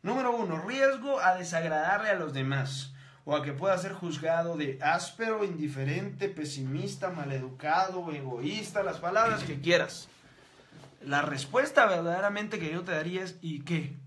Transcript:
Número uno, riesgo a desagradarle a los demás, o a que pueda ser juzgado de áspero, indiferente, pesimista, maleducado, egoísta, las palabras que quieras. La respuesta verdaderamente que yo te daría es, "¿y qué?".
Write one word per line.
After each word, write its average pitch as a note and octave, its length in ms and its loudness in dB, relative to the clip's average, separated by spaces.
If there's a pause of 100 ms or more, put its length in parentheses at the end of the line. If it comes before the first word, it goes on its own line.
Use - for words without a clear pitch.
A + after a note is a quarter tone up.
Número B3 320 2
uno, F3 280 0
riesgo C4+ 580 2
a F#3 140 6
desagradarle E3+ 760 0
a G3 40 6
los D#3 180 -2
demás, C3+ 640 -2 (300)
o D3 120 0
a C#3+ 60 0
que C#3 100 -4
pueda F3+ 260 2
ser F#3 140 -4
juzgado E3 640 0
de C3+ 260 -4
áspero, G#3 600 0
indiferente, D#3+ 840 -2
pesimista, D3+ 800 -4
maleducado, D#3 1000 -2
egoísta, D3 720 -4
las E3+ 160 -2
palabras G#3 460 2
que C#3 160 -6
quieras. D#3+ 480 2 (920)
La C#3+ 200 2
respuesta A3+ 640 4
verdaderamente G3 720 2
que D#3+ 140 -2
yo F3+ 100 -4
te F3+ 100 -4
daría E3+ 300 -2
es, F3+ 200 -10
"¿y D#3 180 -6
qué?". D3 360 -2 (100)